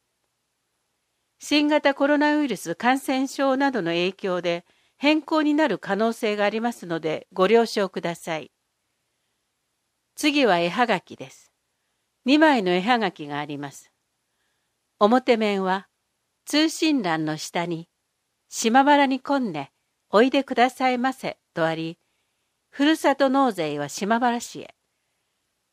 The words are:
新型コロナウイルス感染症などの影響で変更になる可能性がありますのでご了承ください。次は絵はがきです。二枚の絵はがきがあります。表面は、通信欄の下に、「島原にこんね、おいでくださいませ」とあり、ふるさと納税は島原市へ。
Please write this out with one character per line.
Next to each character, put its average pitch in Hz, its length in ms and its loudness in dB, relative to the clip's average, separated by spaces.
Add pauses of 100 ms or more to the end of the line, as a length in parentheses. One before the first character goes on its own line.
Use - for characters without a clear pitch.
(1400)
新 294 280 0
型 294 280 2
コ 277 120 0
ロ 294 100 2
ナ 294 200 2
ウ 294 80 0
イ - 20 -6
ル 208 80 -4
ス 165 200 -8
感 254 240 0
染 269 280 -4
症 269 300 -2
な 277 140 0
ど 226 100 -4
の 170 100 -2
影 175 220 -2
響 180 280 -6
で 170 240 -4 (320)
変 311 240 2
更 311 200 -2
に 294 120 0
な 302 140 2
る 185 120 -2
可 196 160 -4
能 226 180 0
性 208 220 -4
が 208 100 0
あ 208 40 2
り 220 120 -4
ま 240 100 -2
す - 140 -16
の 165 140 -6
で 156 340 -6
ご 185 140 2
了 226 180 6
承 202 240 -4
く 190 120 -10
だ 170 140 -6
さ 165 220 -10
い。 147 140 -14 (1600)
次 294 300 2
は 180 140 4
絵 175 100 0
は 226 160 0
が 208 160 -2
き - 140 -20
で 131 140 -16
す。 - 220 -20 (720)
二 277 140 4
枚 294 260 4
の 180 80 2
絵 180 100 2
は 233 180 2
が 196 120 0
き 147 160 -14
が 147 120 -6
あ 147 60 -6
り 147 120 -10
ま 143 140 -10
す。 - 200 -20 (1040)
表 240 380 4
面 202 280 -2
は、 190 260 -4 (560)
通 302 240 0
信 302 320 0
欄 160 240 -2
の 156 100 -4
下 170 300 -6
に、 170 240 -8 (580)
「島 247 380 2
原 285 220 6
に 262 120 -2
こ 285 180 -4
ん 240 140 -4
ね、 147 220 -10 (360)
お 208 140 6
い 262 60 4
で 277 160 0
く 262 100 -8
だ 247 140 4
さ 262 200 -2
い 254 80 0
ま 262 140 -2
せ」 - 260 -10 (160)
と 165 120 0
あ 160 100 -2
り、 160 240 -8 (680)
ふ 277 160 -2
る 311 100 4
さ 277 220 0
と 269 120 2
納 262 220 2
税 156 260 -4
は 143 120 -6
島 226 320 -2
原 240 180 0
市 - 220 -14
へ。 - 120 -20 (1000)